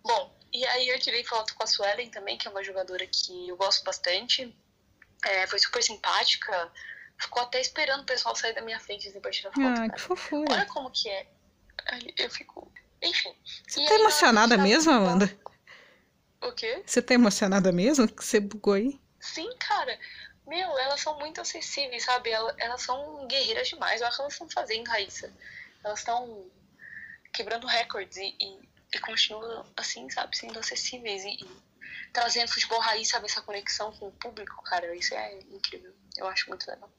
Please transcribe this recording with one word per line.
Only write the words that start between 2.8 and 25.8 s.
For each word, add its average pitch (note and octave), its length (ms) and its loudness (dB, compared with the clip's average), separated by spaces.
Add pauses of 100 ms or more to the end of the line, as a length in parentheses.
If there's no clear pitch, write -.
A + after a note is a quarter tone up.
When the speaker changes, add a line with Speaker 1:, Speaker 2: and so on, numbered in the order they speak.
Speaker 1:
que F3+ 400 -4
eu F3+ 80 -8
gosto G3 280 2
bastante. G#3+ 720 0 (720)
É, F#3+ 240 2
foi - 120 -2
super - 240 2
simpática. F#3+ 880 0 (480)
Ficou - 240 0
até B3+ 180 -2
esperando C#4 400 0
o C4+ 40 -18
pessoal A#3 300 -2
sair A3+ 180 -2
da A3+ 100 -6
minha A3+ 160 -8
frente, G3+ 280 -10
assim, G3+ 140 -14
pra G3+ 100 -6
tirar G3 200 -6
foto, C#4 160 0
Speaker 2:
Ah, B3+ 80 4
Speaker 1:
cara. A3+ 160 0
Speaker 2:
que - 100 -10
fofura. D4+ 500 -2
Speaker 1:
Olha G4+ 140 4
como C4 240 -8
que - 200 -2
é. G3 180 -6 (640)
Ai, B3 100 -10 (160)
eu A#3+ 140 -2
fico, - 400 -14 (320)
enfim. - 320 -2 (320)
Speaker 2:
Você - 140 -4
Speaker 1:
E D4 40 2
Speaker 2:
tá D4+ 80 6
Speaker 1:
aí, A4 60 8
na A4 60 8
hora A4 80 8
Speaker 2:
emocionada A#3 420 8
Speaker 1:
que - 20 6
tava F#3 100 6
Speaker 2:
mesmo, D#4 240 8
Speaker 1:
indo B3 80 8
embora F#3 160 6
Speaker 2:
Amanda? F#3+ 240 4 (1000)
Speaker 1:
O - 120 -4
quê? A#3+ 300 -4
Speaker 2:
Você - 200 2
tá B3+ 100 4
emocionada G3 580 6
mesmo? A3 360 6
Que - 180 -6
você A3 140 4
bugou G#3 340 2
aí? A3+ 260 2 (200)
Speaker 1:
Sim, - 280 -8 (120)
cara. D4 400 0 (480)
Meu, E4 320 -2
elas C#4 200 0
são D4+ 200 -4
muito D#4 200 -8
acessíveis, C#4 640 -6
sabe? B3 280 2
Ela, A3 260 0
elas A#3 240 -4
são C#4+ 460 -6
guerreiras A#3+ 420 0
demais. A3 320 -2
Olha A#3+ 100 0
o A#3+ 40 -4
que - 60 -6
elas C#4+ 160 -6
tão E4 120 -14
fazendo, A#3 400 -4
Raíssa. G#3+ 420 -4 (520)